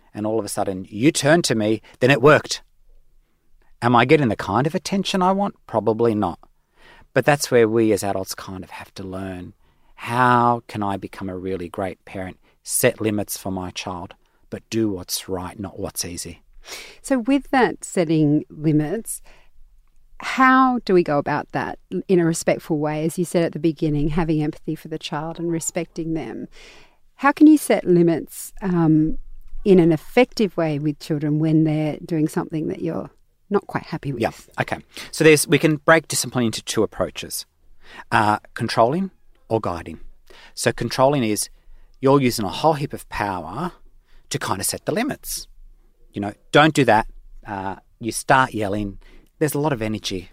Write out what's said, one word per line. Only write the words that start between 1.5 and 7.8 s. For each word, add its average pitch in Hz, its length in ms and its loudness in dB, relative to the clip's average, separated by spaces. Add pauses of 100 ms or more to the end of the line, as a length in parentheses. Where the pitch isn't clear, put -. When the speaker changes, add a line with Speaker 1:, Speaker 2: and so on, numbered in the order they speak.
Speaker 1:
me, 107 280 0 (180)
then 127 100 6
it 143 120 2
worked. 143 400 4 (1200)
Am 120 140 4
I 117 80 6
getting 147 240 4
the 98 80 0
kind 117 300 0
of 160 80 -4
attention 190 460 -4
I 180 120 4
want? 196 240 -2 (100)
Probably 113 480 0
not. 95 240 -2 (760)
But 131 120 2
that's 143 260 2
where 117 180 6
we 110 240 4